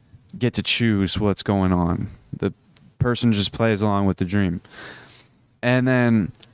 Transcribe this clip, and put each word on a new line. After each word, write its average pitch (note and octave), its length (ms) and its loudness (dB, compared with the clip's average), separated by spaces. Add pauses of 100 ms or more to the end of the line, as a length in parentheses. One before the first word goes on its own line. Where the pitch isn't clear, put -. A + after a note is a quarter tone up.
(400)
get A#2+ 140 0
to G2+ 100 -4
choose G2+ 560 0
what's G2+ 240 0
going F#2+ 300 2
on. F2 380 0 (200)
The - 220 -4 (440)
person A#2+ 360 2
just G2+ 180 0
plays A2 300 0
along G2+ 240 0
with F#2 120 0
the F#2+ 80 -2
dream. F2+ 360 -2 (1000)
And B2 240 2
then, A#2+ 460 2 (220)